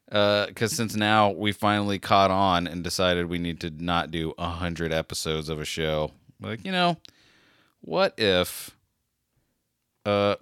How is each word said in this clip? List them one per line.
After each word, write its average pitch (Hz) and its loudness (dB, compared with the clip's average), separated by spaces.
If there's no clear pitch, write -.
Uh, 104 4
'cause 110 0
since 104 -4
now 107 4
we 98 -2
finally 101 0
caught 98 4
on 92 2
and 85 -6
decided 87 0
we 87 -4
need 85 -4
to 87 -6
not 82 -2
do 80 -4
a 85 -4
hundred 85 -4
episodes 78 -4
of 78 -6
a 76 -8
show. 78 -2
Like, 104 -10
you 190 -8
know, 175 0
what 180 -2
if, 92 2
uh, 101 2